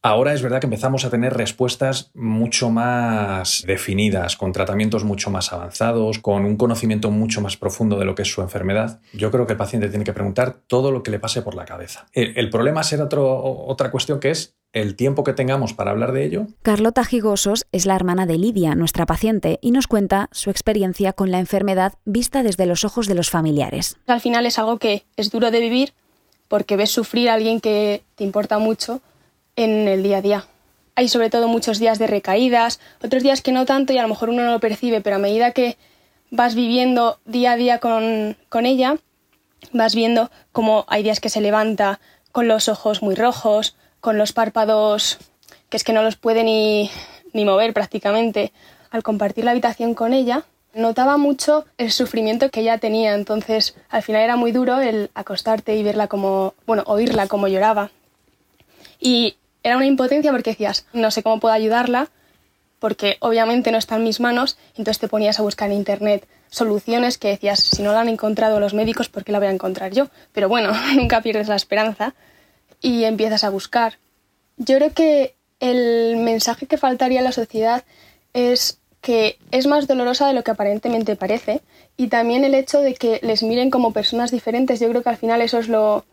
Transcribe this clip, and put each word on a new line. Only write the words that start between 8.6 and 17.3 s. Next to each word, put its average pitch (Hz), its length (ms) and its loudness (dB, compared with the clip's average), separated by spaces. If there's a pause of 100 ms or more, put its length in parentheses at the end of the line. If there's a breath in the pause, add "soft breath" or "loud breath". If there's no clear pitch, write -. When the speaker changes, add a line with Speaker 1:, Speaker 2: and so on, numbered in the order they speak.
Speaker 1:
Yo 104 180 -2
creo 120 140 2
que 113 80 -2
el 104 40 -6
paciente 104 300 -2
tiene 104 160 -4
que 107 80 -4
preguntar 101 460 -2 (100)
todo 135 240 2
lo 127 100 -4
que - 80 -6
le 104 80 -4
pase 113 240 -6
por 95 140 -10
la 87 80 -12
cabeza. - 480 -16
El, 113 240 -2
el 117 140 -2
problema 143 340 0
será 151 200 -2
otro, 143 220 0 (400)
otra 135 240 -4
cuestión 135 300 -4
que 135 100 0
es - 240 -6 (180)
el 104 220 -4
tiempo 135 300 0
que 135 80 0
tengamos 135 400 -2
para 101 180 -4
hablar 117 220 -2
de 135 120 0
ello. 208 220 -4 (160)
Speaker 2:
Carlota 220 400 2
Gigosos 214 720 0